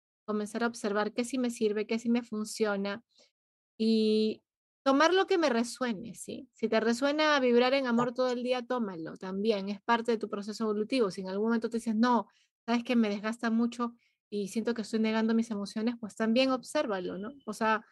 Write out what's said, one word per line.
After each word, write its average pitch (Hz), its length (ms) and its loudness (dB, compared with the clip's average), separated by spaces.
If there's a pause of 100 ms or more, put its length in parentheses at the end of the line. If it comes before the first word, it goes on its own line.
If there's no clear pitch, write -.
(260)
comenzar 208 380 -2
a 240 40 2
observar 208 460 -2
qué 240 120 -2
sí 262 140 -4
me 247 120 0
sirve, 214 360 0
qué 226 120 -2
sí 233 100 -2
me 240 140 2
funciona, 208 800 -4 (720)
y 214 640 2 (400)
tomar 294 300 4
lo 381 140 4
que 381 100 2
me 311 120 2
resuene, 233 640 -2
¿sí? - 380 -14
Si 226 160 -4
te 220 100 2
resuena 285 600 2
vibrar 247 340 6
en 269 140 2
amor 240 260 2
todo 254 160 0
el 247 140 -2
día, 247 220 -2
tómalo, 190 520 -4
también 196 520 -2
es 202 120 -8
parte 233 300 2
de 220 60 2
tu 220 120 -8
proceso 208 360 -6
evolutivo. 214 460 0
Si 196 100 -10
en 185 80 -8
algún 202 180 -2
momento 233 220 0
te 233 80 -4
dices, 226 180 -2
"No, 233 320 2 (380)
sabes 233 180 0
que 254 120 -2
me 220 140 4
desgasta 220 420 -4
mucho 233 440 -2 (340)
y 202 200 -4
siento 233 240 -2
que 233 100 -6
estoy 220 160 -2
negando 220 340 2
mis 226 180 2
emociones", 214 480 -4
pues 202 160 -12
también 233 360 2
obsérvalo, 208 680 -2
¿no? 208 140 -10 (140)
O 214 80 -8
sea, 220 380 0